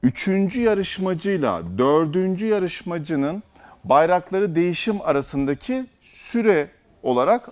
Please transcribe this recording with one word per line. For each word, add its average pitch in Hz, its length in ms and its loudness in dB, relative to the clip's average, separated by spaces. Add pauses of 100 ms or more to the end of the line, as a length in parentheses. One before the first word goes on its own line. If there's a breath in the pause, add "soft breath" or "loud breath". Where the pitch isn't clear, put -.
üçüncü 190 580 0
yarışmacıyla 185 1160 -2
dördüncü 165 680 2
yarışmacının 170 960 -2 (420 loud breath)
bayrakları 175 720 2
değişim 180 460 0
arasındaki 143 840 -2 (160)
süre 202 680 0 (320)
olarak 131 500 2